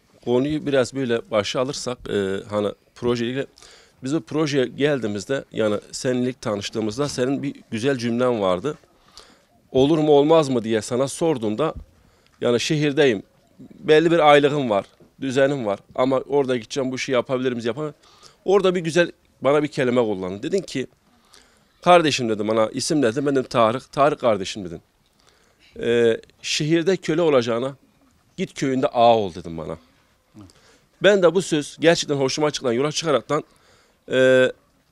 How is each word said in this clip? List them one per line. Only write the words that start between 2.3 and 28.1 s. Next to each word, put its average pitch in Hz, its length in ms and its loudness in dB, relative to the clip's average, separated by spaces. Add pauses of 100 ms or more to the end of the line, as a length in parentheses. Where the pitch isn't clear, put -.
hani 104 220 -4 (240)
projeyle 120 500 -4 (580)
biz 135 120 -4
bu 160 60 -2
projeye 143 440 -2
geldiğimizde, 117 840 -4
yani 107 280 -2 (120)
seninle 127 380 -2
ilk 127 120 -12
tanıştığımızda 110 680 -6
senin 131 340 -4
bir 139 120 -8 (160)
güzel 127 260 -2
cümlen 120 440 -2
vardı. 95 360 -2 (920)
"Olur 139 260 4
mu 151 140 2
olmaz 147 380 6
mı?" 123 140 -2
diye 110 180 0
sana 127 260 -4
sorduğumda, 131 640 -2 (680)
yani 120 180 0
şehirdeyim, 143 640 0 (360)
belli 160 520 2
bir 151 200 6
aylığım 147 380 4
var, 98 160 0 (360)
düzenim 135 440 0
var 101 140 -2 (160)
ama 131 220 0
orada 131 400 -2
gideceğim, 127 340 -6
bu 131 40 -8
işi 127 160 -6
yapabilir 127 400 -2
miyiz, 120 140 -6
yapamam. 147 280 -6 (520)
Orada 185 300 2
bir 190 40 -2
güzel 165 320 0 (300)
bana 147 220 2
bir 147 40 -2
kelime 127 340 0
kullandın. 98 420 -4
Dedin 180 180 -4
ki, - 260 -8 (920)
"Kardeşim," 156 480 4
dedim 104 180 -2
bana, 110 220 2
isim 143 340 -2
dedim, 127 220 0
ben 139 100 0
dedim, 131 140 -2
"Tarık, 117 420 0
Tarık 147 280 0
kardeşim," 104 460 -2
dedin. 85 160 -12 (1000)
"Ee, 117 420 2 (200)
şehirde 165 560 0
köle 165 240 -2
olacağına 131 540 0 (640)